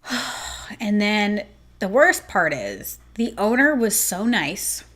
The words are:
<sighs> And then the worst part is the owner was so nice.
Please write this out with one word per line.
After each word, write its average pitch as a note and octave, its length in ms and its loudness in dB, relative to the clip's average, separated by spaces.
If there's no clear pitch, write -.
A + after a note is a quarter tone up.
<sighs> - 760 -8
And G#3 200 2
then G#3 460 2
the G#3 100 -4
worst D4 400 4
part E3+ 240 2
is G2+ 460 -8
the A#3 240 -2
owner B3 360 4
was A3 240 2
so F#3 260 -2
nice. F#3+ 600 -2